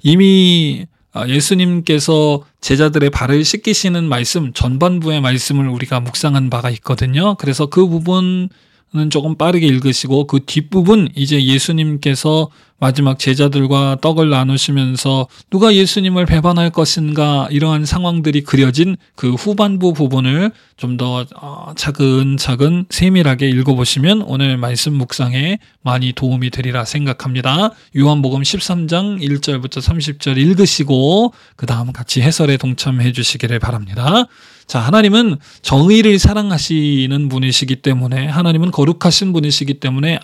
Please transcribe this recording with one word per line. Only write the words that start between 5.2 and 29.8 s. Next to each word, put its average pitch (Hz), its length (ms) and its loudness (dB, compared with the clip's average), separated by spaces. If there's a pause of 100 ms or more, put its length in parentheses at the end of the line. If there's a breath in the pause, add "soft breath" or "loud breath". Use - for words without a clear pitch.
말씀을 135 480 0
우리가 123 320 -4
묵상한 135 480 -2
바가 123 220 -4
있거든요. 131 640 -2
그래서 143 320 -4
그 180 200 2
부분은 180 640 -2 (600 soft breath)
조금 151 260 -2
빠르게 165 300 2
읽으시고 135 600 0
그 143 200 0
뒷부분, 175 680 2
이제 143 300 0
예수님께서 151 1040 0 (300 soft breath)
마지막 135 380 0
제자들과 139 840 0
떡을 160 280 2
나누시면서 131 1000 0 (220 loud breath)
누가 208 220 4
예수님을 185 540 2
배반할 170 440 2
것인가, 151 840 0
이러한 151 320 0
상황들이 160 580 -2
그려진 143 540 2 (180 soft breath)
그 127 200 -2
후반부 196 580 0
부분을 139 580 0 (260 soft breath)
좀 123 200 -6
더, 123 280 -4 (160)
어, 147 360 -16
차근차근 139 1120 0
세밀하게 151 600 2
읽어보시면 131 720 0
오늘 135 340 -2
말씀 123 380 -4
묵상에 135 680 -4 (220 soft breath)
많이 127 300 -2
도움이 127 380 -2
되리라 123 340 -6
생각합니다. 135 840 -2 (260 loud breath)
요한복음 139 460 2
십삼 175 460 -4
장 190 320 -2
일 143 200 -2
절부터 131 400 -6